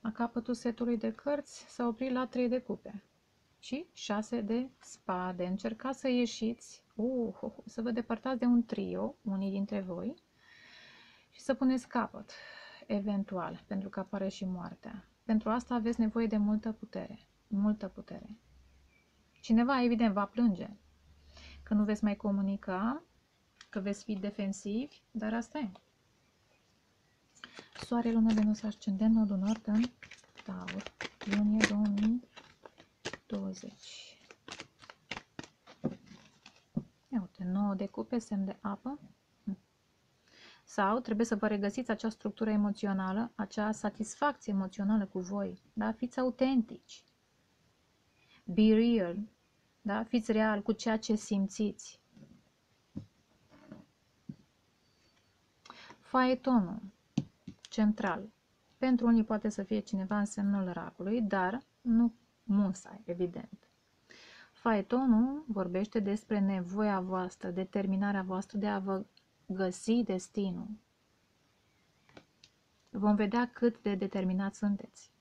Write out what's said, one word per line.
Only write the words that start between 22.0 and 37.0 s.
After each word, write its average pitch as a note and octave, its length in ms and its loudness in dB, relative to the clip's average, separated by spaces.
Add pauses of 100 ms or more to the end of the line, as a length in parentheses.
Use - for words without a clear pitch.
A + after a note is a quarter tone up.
mai G3+ 120 2
comunica, G3 840 -2 (680)
că G#3+ 120 -6
veți G3 240 -4
fi A3 100 -4
defensivi, G3+ 840 -4 (100)
dar A3 240 -4
asta A#3 240 -6
e. A#3 120 -4 (2250)
Soare, A#3+ 260 2
lună, A3+ 200 6
Venus, G#3+ 300 4
ascendent, G#3+ 520 2
nodul G#3 220 4
nord G#3 300 0
în G#3+ 160 4 (640)
Taur, F3+ 380 -8 (480)
iunie G#3 380 4
două G#3 180 2
mii G#3+ 420 2 (1000)
douăzeci. - 920 -10 (3000)